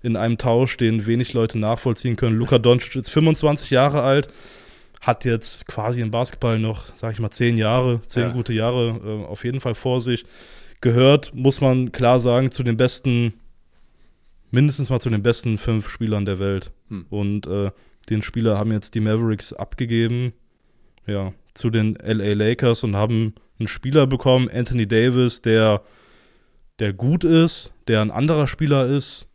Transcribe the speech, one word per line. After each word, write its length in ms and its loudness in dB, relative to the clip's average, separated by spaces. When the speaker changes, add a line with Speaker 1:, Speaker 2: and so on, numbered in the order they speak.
Speaker 1:
in 140 -2
einem 240 -2
Tausch, 380 2
den 280 0
wenig 280 0
Leute 260 0
nachvollziehen 560 -2
können. 220 0
Luka 200 2
Doncic 380 4
ist 160 -6
fünfundzwanzig 580 2
Jahre 320 4
alt, 280 2
hat 240 -2
jetzt 420 -4
quasi 320 -4
im 120 -4
Basketball 480 -2
noch, 240 -4
sag 160 -8
ich 80 -10
mal, 100 -4
zehn 280 0
Jahre, 500 0
zehn 160 -2
Speaker 2:
Ja. 60 -2
Speaker 1:
gute 240 -4
Jahre, 520 -2
äh, 200 -8
auf 180 -12
jeden 160 -4
Fall 160 -4
vor 240 -2
sich. 240 -2
Gehört, 560 4
muss 240 0
man 320 2
klar 300 4
sagen, 300 2
zu 120 -6
den 140 0
besten, 560 0
mindestens 380 2
mal 120 0
zu 80 -4
den 140 0
besten 340 0
fünf 320 -2
Spielern 360 -4
der 140 -4
Welt. 320 -4
Speaker 2:
Hm. 200 -12
Speaker 1:
Und, 380 -4
äh, 240 -4
den 120 -2
Spieler 360 -2
haben 160 -2
jetzt 220 -6
die 40 -2
Mavericks 540 -2
abgegeben, 800 -4
ja, 260 -6
zu 160 -4
den 280 0
L 240 -4
A 120 0
Lakers 500 0
und 140 -2
haben 360 0
einen 100 -4
Spieler 380 2
bekommen, 420 2
Anthony 380 -2
Davis, 540 2
der, 400 4
der 120 0
gut 320 -2
ist, 480 2
der 140 2
ein 100 -2
anderer 360 0
Spieler 400 0
ist. 480 -4